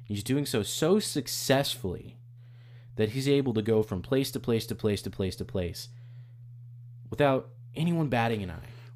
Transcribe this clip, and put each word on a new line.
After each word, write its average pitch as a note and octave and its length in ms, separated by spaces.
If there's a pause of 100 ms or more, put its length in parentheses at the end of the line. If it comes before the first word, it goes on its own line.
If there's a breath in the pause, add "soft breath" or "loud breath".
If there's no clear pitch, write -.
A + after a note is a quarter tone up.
He's G2+ 180
doing C#3 240
so, A#2 160
so E3 360
successfully - 1160 (800 loud breath)
that G#2+ 140
he's C3+ 180
able C#3 260
to A2 80
go A2 200
from F#2 200
place C3 300
to A#2 80
place A2+ 260
to A2 80
place G2+ 280
to G2+ 80
place F#2 260
to G2 80
place - 440 (1200 loud breath)
without C3+ 400 (260)
anyone E3 320
batting A#2 340
an F2+ 80
eye. - 180 (280 loud breath)